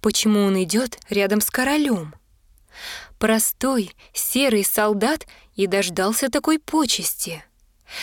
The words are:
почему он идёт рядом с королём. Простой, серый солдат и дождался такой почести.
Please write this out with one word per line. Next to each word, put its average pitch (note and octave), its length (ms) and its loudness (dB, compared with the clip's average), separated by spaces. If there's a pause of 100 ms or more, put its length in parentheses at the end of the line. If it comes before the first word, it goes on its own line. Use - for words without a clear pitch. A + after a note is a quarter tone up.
почему G#3 440 2
он F#3+ 180 2
идёт G#3 360 -2 (120)
рядом G3+ 300 2
с - 100 -2
королём. B3+ 640 0 (1040)
Простой, A3 760 0 (200)
серый A#3+ 500 0
солдат G#3+ 640 0 (300)
и G3 100 0
дождался F#3+ 640 0
такой D#4 280 0
почести. F#3 840 -4 (580)